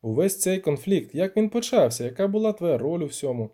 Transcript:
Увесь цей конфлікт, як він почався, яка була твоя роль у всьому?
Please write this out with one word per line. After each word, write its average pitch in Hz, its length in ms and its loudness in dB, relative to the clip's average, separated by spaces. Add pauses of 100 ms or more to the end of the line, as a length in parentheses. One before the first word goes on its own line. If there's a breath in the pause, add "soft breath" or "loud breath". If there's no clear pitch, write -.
Увесь 143 380 0
цей 185 200 0
конфлікт, 175 540 0
як 185 220 -2
він 214 120 2
почався, 208 560 2
яка 123 240 -2
була 214 240 0
твоя 170 260 0
роль 160 240 -2
у 151 40 -4
всьому? 123 480 -4